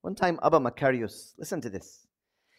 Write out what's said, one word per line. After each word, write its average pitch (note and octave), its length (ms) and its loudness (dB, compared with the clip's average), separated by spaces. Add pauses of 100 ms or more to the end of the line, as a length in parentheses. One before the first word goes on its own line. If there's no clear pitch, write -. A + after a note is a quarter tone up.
One F#3 140 -6
time, F3 260 0
Abba D#3 180 6
Macarius, B2 760 -2
listen D#3+ 240 -6
to A#2 80 -10
this. - 380 -14 (520)